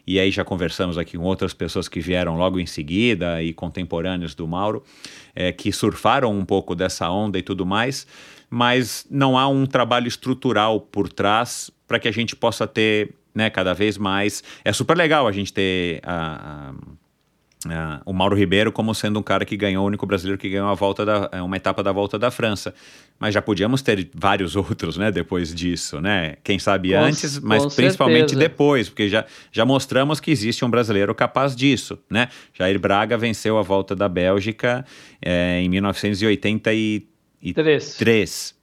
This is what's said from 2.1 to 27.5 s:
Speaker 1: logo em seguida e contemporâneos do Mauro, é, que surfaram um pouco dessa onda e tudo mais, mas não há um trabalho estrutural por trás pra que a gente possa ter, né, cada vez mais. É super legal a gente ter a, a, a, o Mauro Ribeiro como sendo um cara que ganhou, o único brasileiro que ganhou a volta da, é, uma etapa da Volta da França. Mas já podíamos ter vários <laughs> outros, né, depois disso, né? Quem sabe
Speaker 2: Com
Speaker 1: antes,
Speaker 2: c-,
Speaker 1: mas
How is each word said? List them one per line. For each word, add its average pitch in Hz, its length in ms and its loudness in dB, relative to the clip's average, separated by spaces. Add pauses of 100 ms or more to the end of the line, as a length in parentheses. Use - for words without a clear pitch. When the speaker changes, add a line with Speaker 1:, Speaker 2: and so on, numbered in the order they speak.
Speaker 1:
logo 92 220 0
em 90 80 -4
seguida 87 720 -2
e 85 140 -4
contemporâneos 87 800 -6
do 85 140 -8
Mauro, 104 340 -4 (540)
é, 90 160 0
que - 200 -4
surfaram 113 640 2
um 98 80 -2
pouco 95 300 0
dessa 90 340 -2
onda 98 300 -2
e 90 40 -2
tudo 95 220 -4
mais, 113 400 -2 (460)
mas 120 580 0
não 135 300 2
há 135 80 2
um 135 180 2
trabalho 123 440 0
estrutural 113 720 0
por 101 280 -4
trás 104 640 -2 (160)
pra 117 140 0
que - 80 -2
a 110 40 0
gente 110 220 -4
possa 117 320 -2
ter, 107 480 0 (200)
né, 110 140 0
cada 92 240 0
vez 101 240 0
mais. 101 460 -2 (220)
É 104 80 2
super 135 240 2
legal 151 320 4
a 101 40 0
gente 98 200 -6
ter 92 520 0
a, 76 680 -8 (920)
a, 82 60 -6
a, 80 320 -6
o 98 80 -6
Mauro 98 240 2
Ribeiro 101 360 4
como 110 220 -2
sendo 107 240 -2
um 104 40 -2
cara 98 220 -2
que 107 120 -6
ganhou, 98 280 0
o - 20 2
único 104 200 -4
brasileiro 95 320 -2
que 101 120 -8
ganhou 98 180 -2
a 101 60 0
volta 98 300 -2
da, 104 280 0
é, 92 100 -8
uma 92 140 -4
etapa 95 260 -2
da 98 100 0
Volta 101 260 -2
da 120 120 0
França. 107 440 -4 (440)
Mas 107 160 -2
já 101 80 2
podíamos 110 400 0
ter 98 320 0
vários 95 420 0
<laughs> - 0 -
outros, 92 400 -4
né, 104 160 0
depois 87 420 -4
disso, 85 460 -4
né? 87 420 -2
Quem 98 160 0
sabe 95 320 0
Speaker 2:
Com 95 80 4
Speaker 1:
antes, 143 340 0
Speaker 2:
c-, 143 100 -8
Speaker 1:
mas 110 220 4